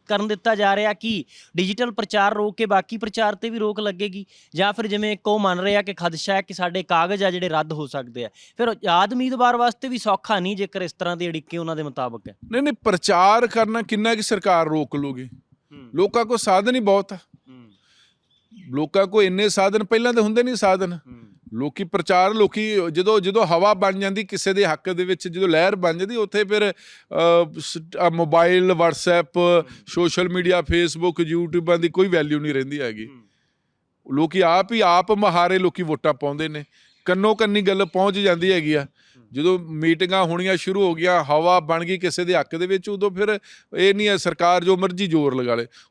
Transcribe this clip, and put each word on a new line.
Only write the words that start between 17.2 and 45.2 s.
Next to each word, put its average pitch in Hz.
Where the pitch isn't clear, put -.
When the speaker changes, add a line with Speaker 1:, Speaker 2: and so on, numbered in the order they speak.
Speaker 2:
ਲੋਕਾਂ 156
ਕੋਲ 208
ਇੰਨੇ 190
ਸਾਧਨ 196
ਪਹਿਲਾਂ 233
ਤਾਂ 226
ਹੁੰਦੇ 220
ਨਹੀਂ 247
ਸਾਧਨ। 185
Speaker 1:
ਹੂੰ। 123
Speaker 2:
ਲੋਕੀ 139
ਪ੍ਰਚਾਰ, 185
ਲੋਕੀ 214
ਜਦੋਂ, 190
ਜਦੋਂ 196
ਹਵਾ 175
ਬਣ 190
ਜਾਂਦੀ 196
ਕਿਸੇ 190
ਦੇ 196
ਹੱਕ 160
ਦੇ 180
ਵਿੱਚ, 185
ਜਦੋਂ 180
ਲਹਿਰ 175
ਬਣ 170
ਜਾਂਦੀ, 202
ਉੱਥੇ 208
ਫਿਰ, 202
ਅ, -
ਸ-, 160
ਆ 170
ਮੋਬਾਈਲ, 170
WhatsApp, 170
Speaker 1:
ਹੂੰ। 175
Speaker 2:
ਸੋਸ਼ਲ 175
ਮੀਡੀਆ, 180
Facebook, 165
YouTube-ਾਂ 170
ਦੀ 170
ਕੋਈ 185
ਵੈਲਿਊ 151
ਨਹੀਂ 147
ਰਹਿੰਦੀ 139
ਹੈਗੀ। 110
Speaker 1:
ਹੂੰ। -
Speaker 2:
ਲੋਕੀ 160
ਆਪ 185
ਹੀ, 226
ਆਪ 180
ਮਹਾਰੇ 185
ਲੋਕੀ 185
ਵੋਟਾਂ 156
ਪਾਉਂਦੇ 147
ਨੇ। 151
ਕੰਨੋ 196
ਕੰਨੀ 208
ਗੱਲ 196
ਪਹੁੰਚ 185
ਜਾਂਦੀ 190
ਹੈਗੀ 156
ਆ। 147
Speaker 1:
ਹੂੰ। -
Speaker 2:
ਜਦੋਂ 175
ਮੀਟਿੰਗਾਂ 165
ਹੋਣੀਆਂ 175
ਸ਼ੁਰੂ 196
ਹੋ 175
ਗਈਆਂ, 170
ਹਵਾ 165
ਬਣ 165
ਗਈ 185
ਕਿਸੇ 175
ਦੇ 175
ਹੱਕ 151
ਦੇ 175
ਵਿੱਚ, 190
ਉਦੋਂ 202
ਫਿਰ 202
ਇਹ 196
ਨਹੀਂ 208
ਹੈ 202
ਸਰਕਾਰ 175
ਜੋ 185
ਮਰਜ਼ੀ 185
ਜ਼ੋਰ 147